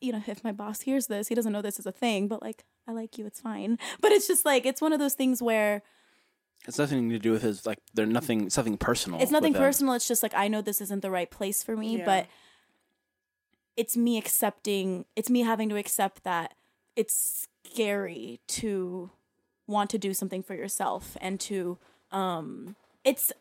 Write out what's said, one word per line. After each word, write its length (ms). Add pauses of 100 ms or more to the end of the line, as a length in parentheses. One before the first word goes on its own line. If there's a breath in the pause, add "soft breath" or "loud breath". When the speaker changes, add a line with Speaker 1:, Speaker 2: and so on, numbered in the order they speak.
Speaker 1:
you 100
know, 160
if 160
my 100
boss 280
hears 260
this, 220
he 60
doesn't 180
know 100
this 160
is 80
a 60
thing, 360
but, 140
like, 220 (240)
I 40
like 260
you, 80
it's 140
fine. 380 (220 loud breath)
But 120
it's 140
just, 200
like, 200
it's 140
one 140
of 40
those 160
things 280
where 400 (840 soft breath)
Speaker 2:
It's 120
nothing 320
to 80
do 140
with 100
his, 240
like, 140 (120)
they're 140
nothing, 400
it's 100
nothing 220
personal 420
Speaker 1:
It's 120
nothing 200
Speaker 2:
with 80
them. 80
Speaker 1:
personal. 260
It's 140
just, 140
like, 120
I 140
know 140
this 180
isn't 220
the 80
right 200
place 320
for 140
me, 220
Speaker 3:
Yeah. 80
Speaker 1:
but 200 (1500 soft breath)
it's 200
me 220
accepting, 840 (120)
it's 140
me 100
having 300
to 60
accept 480
that 300 (400)
it's 540 (180)
scary 800
to 640 (560)
want 240
to 80
do 140
something 300
for 120
yourself 640
and 200
to, 380 (320 soft breath)
um, 680 (280)
it's 360